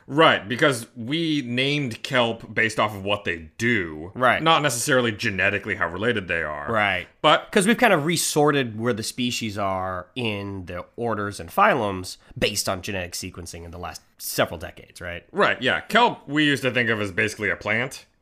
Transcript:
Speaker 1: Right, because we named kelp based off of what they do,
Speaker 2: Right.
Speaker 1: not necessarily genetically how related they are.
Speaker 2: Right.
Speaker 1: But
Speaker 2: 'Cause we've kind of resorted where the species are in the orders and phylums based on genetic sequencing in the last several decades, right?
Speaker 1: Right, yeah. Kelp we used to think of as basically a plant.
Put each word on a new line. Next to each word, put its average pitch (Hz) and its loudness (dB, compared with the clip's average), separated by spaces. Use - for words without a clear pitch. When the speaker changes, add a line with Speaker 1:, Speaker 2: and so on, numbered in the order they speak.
Speaker 1:
Right, 127 4
because 123 0
we 147 -2
named 131 -2
kelp 117 0
based 110 2
off 107 2
of 98 -8
what 101 0
they 82 -6
do, 90 -2
Speaker 2:
Right. 120 4
Speaker 1:
not 156 4
necessarily 123 2
genetically 101 0
how 87 0
related 98 -2
they 85 -2
are. 76 -6
Speaker 2:
Right. 98 2
Speaker 1:
But - 4
Speaker 2:
'Cause 202 4
we've 226 4
kind 214 6
of 147 4
resorted 147 2
where 120 2
the 107 -4
species 120 -4
are 92 -2
in 101 -4
the 90 -8
orders 104 -2
and 82 -12
phylums 110 2
based - 0
on 92 -2
genetic 92 -6
sequencing 87 -12
in 85 -14
the 85 -14
last 82 -12
several - -2
decades, - -16
right? 87 -10
Speaker 1:
Right, 117 2
yeah. 101 2
Kelp 214 2
we 151 2
used 143 2
to 127 0
think 117 0
of 110 0
as 101 -4
basically 104 -2
a 85 -2
plant. 113 -4